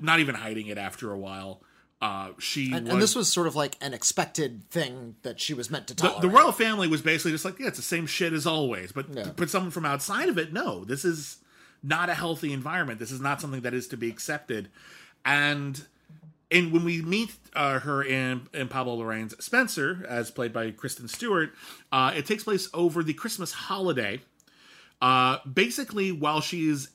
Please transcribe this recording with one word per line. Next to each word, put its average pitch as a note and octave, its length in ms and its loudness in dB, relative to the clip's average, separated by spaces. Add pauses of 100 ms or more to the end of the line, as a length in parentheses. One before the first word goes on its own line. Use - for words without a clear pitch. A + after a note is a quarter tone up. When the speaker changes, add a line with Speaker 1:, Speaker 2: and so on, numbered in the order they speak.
Speaker 1:
not D#3+ 180 6
even C#3 160 2
hiding A2 320 -6
it G#2 120 -6
after G2 320 -6
a G2+ 60 -6
while. G2 440 -10 (400)
Uh, F#2+ 380 -4
she C3+ 340 -4
Speaker 2:
And, B2 120 -4
Speaker 1:
was A#2 80 0
Speaker 2:
and F#3+ 80 6
this G#3+ 140 4
was A#3 160 2
sort F3 160 2
of, D#3 80 -2
like, D3 240 0
an - 140 -6
expected B2 800 -2
thing B2+ 500 -4
that A#2+ 180 -10
she - 140 -2
was A#2+ 160 -6
meant C3+ 180 -6
to C3 60 -10
Speaker 1:
The, - 80 -2
Speaker 2:
tolerate. F3 200 2
Speaker 1:
the F3+ 80 6
royal C4+ 220 10
family G#3+ 380 2
was D#3 120 2
basically D#3+ 300 2
just D#3 140 -2
like, F#3 140 -6
"Yeah, C4+ 80 -2
it's - 100 -4
the B2+ 60 -10
same E3+ 240 -2
shit E3 260 0
as D3+ 120 0
always." B2+ 460 0
But C3+ 220 -6
Speaker 2:
Yeah. G#2+ 240 -6
Speaker 1:
but E3 120 0
someone F#3 220 0
from D#3+ 140 -4
outside G3 420 -2
of C4 100 2
it, D#3+ 140 -2
no, D3+ 320 -4
this C3 220 -4
is D#3+ 320 -4 (440)
not D#3+ 280 0
a E3+ 40 0
healthy D#3+ 380 -2
environment. C#3 480 -4
This A2+ 120 -8
is C3 100 -8
not C#3 180 -2
something C#3 220 -6
that A#2+ 120 -2
is B2 160 -2
to C3+ 80 -8
be A#2 120 -2
accepted. A2+ 600 -6 (560)
And, C#3+ 560 2 (720)
and E3+ 220 4
when E3+ 120 6
we E3+ 160 0
meet, G3 300 0 (220)
uh, C#3 260 2
her C#3 240 -2
in, C3 500 -2
in C3+ 160 -4
Pablo B2+ 280 -2
Larraín's A2 460 -6
Spencer, F3 640 0
as A#2+ 240 -4
played A#2+ 220 -4
by A2+ 180 -2
Kristen B2 380 -8
Stewart, F#3+ 440 0 (380)
uh, C3+ 240 4
it C#3+ 100 -2
takes G#3+ 180 -2
place F#3+ 300 0
over E3+ 300 2
the D#3 100 0
Christmas F3+ 400 -6
holiday, C#3 680 -2 (800)
uh, B2+ 440 6
basically G3+ 680 0
while D3+ 300 2
she D#3+ 280 0
is C#3+ 260 0